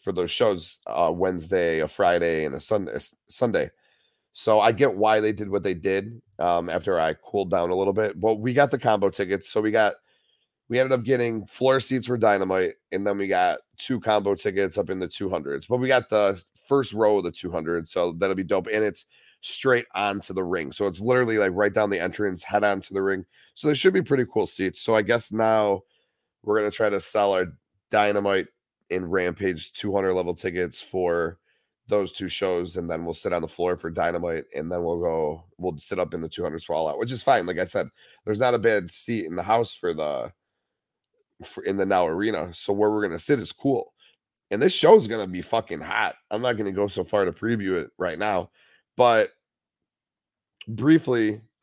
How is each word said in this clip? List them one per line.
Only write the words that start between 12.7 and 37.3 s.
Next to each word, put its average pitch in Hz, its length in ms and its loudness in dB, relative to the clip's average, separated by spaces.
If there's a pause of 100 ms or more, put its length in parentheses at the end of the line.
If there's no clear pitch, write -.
and 95 140 -2
then 101 120 -2
we 98 80 -2
got 90 320 2 (180)
two 120 240 -4
combo 101 340 2
tickets 95 440 -2
up 95 120 -2
in 95 80 -4
the 90 100 -6
two 98 200 -6
hundreds. 71 380 -4
But 127 120 0
we 127 100 -2
got 127 200 2
the 101 340 2 (240)
first 139 260 2
row 107 260 4
of 90 60 -2
the 85 80 -2
two - 180 -8
hundred, 82 380 -4
so 87 240 0
that'll 95 240 0
be 95 80 -2
dope. 92 280 -2
And 107 120 2
it's 101 220 -4 (340)
straight 123 540 0
onto 98 380 -2
the 92 120 -2
ring. 85 260 -4
So - 160 -2
it's 92 140 -4
literally, 117 380 2
like, 98 140 2
right 101 220 2
down 107 160 2
the 95 100 0
entrance, 92 420 -4
head 104 200 0
on 101 200 2
to - 120 -16
the 98 80 2
ring. 95 220 0 (300)
So - 120 -6
there 151 80 2
should 190 200 4
be 190 80 2
pretty 127 300 0
cool 101 140 0
seats. - 340 -4
So 113 140 0
I 110 80 4
guess 113 300 -2
now 107 500 2 (640)
we're 107 120 0
gonna 104 140 0
try 107 180 0
to 101 120 0
sell 101 340 2
our 92 120 2 (440)
Dynamite 101 560 2 (460)
and 90 180 -4
Rampage 90 600 -2
two 104 200 -6
hundred 95 200 2
level 87 240 -2
tickets 87 440 -4
for 85 600 -2 (480)
those 101 240 0
two 95 160 -8
shows, 90 480 -2
and 85 120 -6
then 82 160 -4
we'll 85 80 -6
sit 92 200 -6
on 87 100 -2
the 80 60 -8
floor 90 280 -2
for 82 140 -8
Dynamite, 85 540 -2 (100)
and 78 160 -6
then 87 140 -4
we'll 85 160 -2
go, 80 440 -2 (140)
we'll 87 200 -6
sit 92 200 -8
up 87 160 -2
in 85 60 -6
the 82 80 -8
two 87 160 -8
hundreds 82 180 -6
for 82 140 -4
All 80 120 0
Out, 73 120 -4
which 117 100 -4
is 127 100 -8
fine. 113 260 2